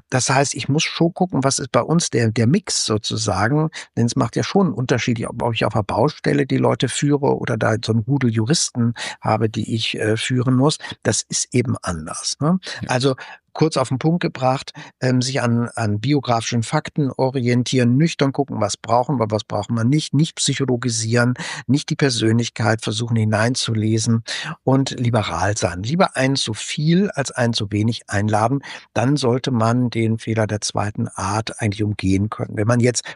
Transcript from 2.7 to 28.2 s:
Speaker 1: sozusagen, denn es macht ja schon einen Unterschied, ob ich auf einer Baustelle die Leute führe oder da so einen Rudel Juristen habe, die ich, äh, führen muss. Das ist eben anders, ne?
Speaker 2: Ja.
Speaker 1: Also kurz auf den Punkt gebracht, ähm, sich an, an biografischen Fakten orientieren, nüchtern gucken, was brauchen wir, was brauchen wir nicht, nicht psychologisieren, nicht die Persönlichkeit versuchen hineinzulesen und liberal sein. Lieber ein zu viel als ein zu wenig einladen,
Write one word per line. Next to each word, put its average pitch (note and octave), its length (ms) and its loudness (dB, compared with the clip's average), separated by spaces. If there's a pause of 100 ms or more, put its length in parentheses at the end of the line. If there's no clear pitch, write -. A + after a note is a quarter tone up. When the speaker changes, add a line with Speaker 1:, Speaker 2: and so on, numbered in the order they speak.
Speaker 1:
sozusagen, A2 840 0 (260)
denn A#2 100 2
es - 100 -2
macht B2 180 0
ja B2 80 -2
schon F#3+ 260 2
einen - 60 -2
Unterschied, A#2+ 520 0
ob A#2 280 -4
ich B2 100 -2
auf A2 100 -2
einer A2 100 2
Baustelle C#3+ 640 0
die C3+ 100 -2
Leute B2 320 2
führe C#3+ 480 2
oder A#2+ 200 -4
da A2 280 2
so A#2 80 0
einen A2+ 80 4
Rudel C3 300 0
Juristen A#2 640 0 (260)
habe, A2 300 0
die A2+ 240 -4
ich, - 240 -4
äh, A2 180 0
führen B2+ 380 0
muss. C#3 240 4 (240)
Das - 260 0
ist - 240 -4
eben A#2 300 2
anders, - 580 -6
ne? E3+ 180 2 (220)
Speaker 2:
Ja. - 80 -10
Speaker 1:
Also B2+ 260 2 (380)
kurz D#3 260 2
auf C3 100 0
den C3 100 -2
Punkt E3 220 0
gebracht, C3 520 -2 (280)
ähm, B2+ 220 2
sich C3 180 -2
an, A#2+ 360 0
an G#2+ 220 -2
biografischen A#2+ 640 0
Fakten D3+ 480 -2
orientieren, B2 840 2
nüchtern C#3+ 360 2
gucken, B2 280 -4
was G2+ 160 -2
brauchen B2 420 0
wir, A2 120 0
was G#2+ 140 -2
brauchen G#2+ 300 -6
wir A2+ 100 0
nicht, D3 280 2
nicht C#3+ 240 2
psychologisieren, A#2+ 960 0 (340)
nicht C#3 220 0
die D3+ 80 -2
Persönlichkeit A2+ 840 2
versuchen A#2 340 -2
hineinzulesen A2 1080 0 (380)
und C3+ 280 2 (100)
liberal G#2+ 560 0
sein. F2+ 260 -2
Lieber E3 340 0
ein C3 200 2
zu - 160 -2
viel E3 600 0
als - 180 -4
ein A#2+ 240 0
zu G#2 180 -4
wenig G#2+ 380 0
einladen, G#2+ 500 2 (320)